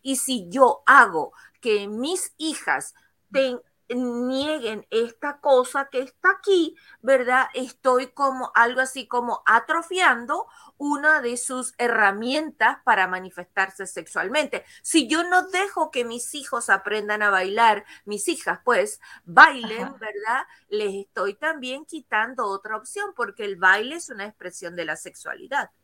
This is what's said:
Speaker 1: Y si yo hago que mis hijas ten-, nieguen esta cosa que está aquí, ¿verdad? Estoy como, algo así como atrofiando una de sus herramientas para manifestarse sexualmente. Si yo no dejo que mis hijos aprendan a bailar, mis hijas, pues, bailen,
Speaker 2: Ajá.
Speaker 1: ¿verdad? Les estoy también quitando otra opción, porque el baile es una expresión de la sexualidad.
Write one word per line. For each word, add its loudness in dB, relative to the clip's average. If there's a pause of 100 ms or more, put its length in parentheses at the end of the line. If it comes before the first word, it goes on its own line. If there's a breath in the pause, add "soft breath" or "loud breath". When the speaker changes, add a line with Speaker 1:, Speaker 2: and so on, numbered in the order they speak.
Speaker 1:
Y -4
si -4
yo 4
hago 6 (260 loud breath)
que 0
mis -6
hijas -4 (380 soft breath)
ten-, 0 (300)
nieguen -4
esta -4
cosa 2
que -4
está 0
aquí, 2 (260 loud breath)
¿verdad? 2
Estoy 0
como, -2
algo 4
así -4
como -4
atrofiando 2 (300 loud breath)
una 2
de -4
sus -6
herramientas 0
para 2
manifestarse -6
sexualmente. -4 (160 loud breath)
Si 0
yo 0
no 2
dejo -2
que -4
mis -8
hijos -8
aprendan -2
a 2
bailar, 2 (200 loud breath)
mis -6
hijas, -4
pues, 0 (240 loud breath)
bailen, 4
Speaker 2:
Ajá. -14
Speaker 1:
¿verdad? -4 (200 soft breath)
Les -4
estoy -4
también -6
quitando -4
otra -8
opción, -10
porque -6
el -6
baile 2
es -14
una -12
expresión -14
de -6
la -6
sexualidad. -10 (140)